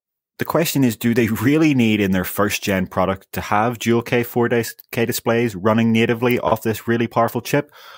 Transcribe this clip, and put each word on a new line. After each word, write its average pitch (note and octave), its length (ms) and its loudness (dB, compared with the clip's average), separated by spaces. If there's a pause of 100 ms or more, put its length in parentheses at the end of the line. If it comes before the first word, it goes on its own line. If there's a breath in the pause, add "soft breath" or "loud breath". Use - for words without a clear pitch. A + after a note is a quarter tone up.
(380)
the - 60 -4
question D3+ 400 0
is, A2+ 120 2
do A#2 180 0
they A#2 120 2
really C#3+ 480 2
need A2 260 2
in F#2+ 120 0
their F#2 120 0
first - 380 -4
gen F#2+ 240 0
product F#2+ 460 -2
to - 80 -8
have A2 400 -2
dual A#2 220 0
K, A#2+ 200 0
four A#2 260 -2
K - 560 -4
displays A#2 520 -2
running A2 340 2
natively A#2 480 2
off - 240 0
this A2 240 -4
really A#2 220 0
powerful A#2 320 0
chip? - 320 -2 (260 loud breath)